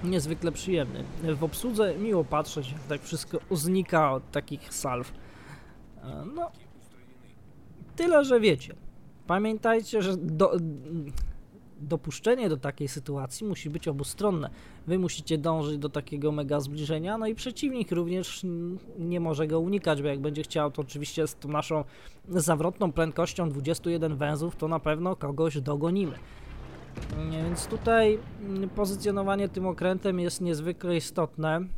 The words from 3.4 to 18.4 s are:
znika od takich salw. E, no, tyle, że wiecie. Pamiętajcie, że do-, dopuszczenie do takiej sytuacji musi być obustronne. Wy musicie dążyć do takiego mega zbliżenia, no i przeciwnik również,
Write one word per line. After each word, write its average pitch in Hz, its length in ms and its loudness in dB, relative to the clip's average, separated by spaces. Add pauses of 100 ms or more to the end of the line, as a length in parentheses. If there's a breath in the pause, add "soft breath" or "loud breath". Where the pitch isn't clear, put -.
znika 165 600 4
od - 180 -4
takich - 420 -6
salw. 127 400 -4 (920 loud breath)
E, 143 220 -10 (100)
no, 339 160 -4 (1400)
tyle, 320 300 8
że 254 140 6
wiecie. - 360 4 (520)
Pamiętajcie, 220 760 2
że 185 160 2
do-, 160 400 4 (1300)
dopuszczenie 170 640 2
do 151 80 2
takiej 143 300 -4
sytuacji 139 600 -6
musi 165 220 -4
być 156 180 -4
obustronne. 151 600 0 (380 loud breath)
Wy 180 120 2
musicie 160 380 0
dążyć 151 400 0
do 143 120 -2
takiego 147 420 -2
mega 147 280 0
zbliżenia, 156 580 -2
no 220 100 -2
i 220 80 0
przeciwnik 254 560 -2
również, 175 520 -2